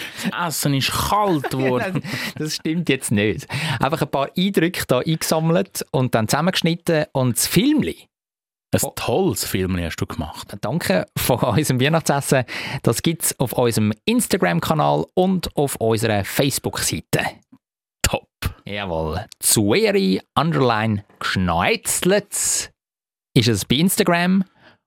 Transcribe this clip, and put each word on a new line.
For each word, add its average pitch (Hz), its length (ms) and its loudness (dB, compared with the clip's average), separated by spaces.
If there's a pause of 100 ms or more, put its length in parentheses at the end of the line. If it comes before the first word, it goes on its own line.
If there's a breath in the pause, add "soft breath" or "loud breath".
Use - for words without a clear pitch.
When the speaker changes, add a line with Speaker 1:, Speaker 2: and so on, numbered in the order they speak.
(340 loud breath)
Speaker 1:
Das 160 220 -4
Essen 143 180 0
ist 135 180 0
kalt 202 520 2
Speaker 2:
<laughs> - 80 -6
Speaker 1:
geworden. 127 520 0
Speaker 2:
Nein, 202 80 -10 (260 loud breath)
das 156 180 -6
stimmt 160 340 -2
jetzt - 220 0
nicht. 104 360 0 (320 loud breath)
Einfach 151 220 0
ein 151 100 -2
paar 139 260 -2
Eindrücke 180 500 0
da 123 120 4
eingesammelt 165 920 0
und 131 240 0
dann 110 120 2
zusammengeschnitten 165 880 0
und 127 240 0
das - 100 0
Filmli. 240 580 2 (680)
Speaker 1:
Ein 95 120 2
Speaker 2:
Oh. - 120 -6
Speaker 1:
tolles 143 500 0
Filmli 92 360 -2
hast 80 140 -6
du - 100 -6
gemacht. - 560 -10
Speaker 2:
Danke 170 460 -2 (100)
von - 220 0
<laughs> - 0 -
unserem 135 420 0
Weihnachtsessen. 143 640 2 (400 loud breath)
Das 120 180 2
gibt's - 380 -2
auf 123 140 -2
unserem 110 400 2 (120)
Instagram-Kanal 165 1000 0 (100)
und 185 420 0
auf 143 200 0
unserer 110 460 2
Facebook-Seite. - 1000 -2 (840)
Speaker 1:
Top. - 240 -2 (380)
Speaker 2:
Jawohl. 87 600 -4 (140)
Zueri 185 840 2 (140)
underline 120 680 2 (160)
gschneutzlitz - 1500 0 (680)
ist 120 120 6
es 107 180 0
bei 123 120 0
Instagram 180 680 2 (440 soft breath)